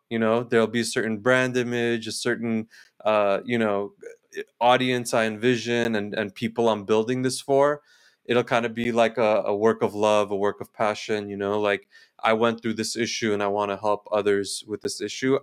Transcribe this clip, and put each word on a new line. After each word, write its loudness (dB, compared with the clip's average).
you -4
know? 2
There'll 2
be -2
a 0
certain -4
brand 2
image, -2
a -8
certain, -4
uh, 2
you -2
know, 0
audience 2
I 4
envision 0
and, -4
and -6
people 0
I'm -2
building 0
this -2
for. 2
It'll 2
kinda 0
be -2
like 2
a, 2
a 0
work 2
of 0
love, 2
a -2
work -2
of -18
passion, -4
you -8
know? -2
Like, -2
I 2
went 0
through -4
this -6
issue -2
and -2
I 0
wanna -2
help -2
others 0
with -8
this -8
issue. -2